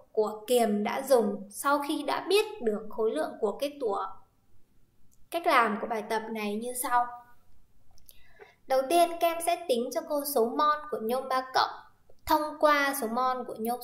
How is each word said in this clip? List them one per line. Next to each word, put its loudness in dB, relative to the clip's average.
của 0
kiềm 4
đã -2
dùng 2
sau 0
khi -4
đã -2
biết 2
được -2
khối 0
lượng -4
của 0
kết -6
tủa. -2
Cách -2
làm 4
của -6
bài -4
tập 0
này -4
như -6
sau. 2
Đầu 2
tiên 6
các 2
em 0
sẽ 0
tính 0
cho -2
cô -2
số 4
mol 0
của -4
nhôm -2
ba -2
cộng 4
thông 4
qua 4
số -2
mol -2
của -10
nhôm -2